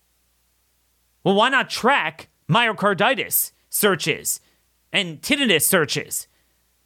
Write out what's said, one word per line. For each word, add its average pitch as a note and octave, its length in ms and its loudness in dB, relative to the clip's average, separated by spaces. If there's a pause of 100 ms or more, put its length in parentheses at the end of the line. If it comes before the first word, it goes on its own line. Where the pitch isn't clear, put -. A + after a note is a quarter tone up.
(1200)
Well, G3 120 2
why G#3+ 120 4
not C4 220 0
track G#3 580 -2 (220)
myocarditis G3+ 1040 0 (160)
searches - 720 -2 (500)
and E3+ 300 -4
tinnitus B3 420 0
searches - 640 -2 (580)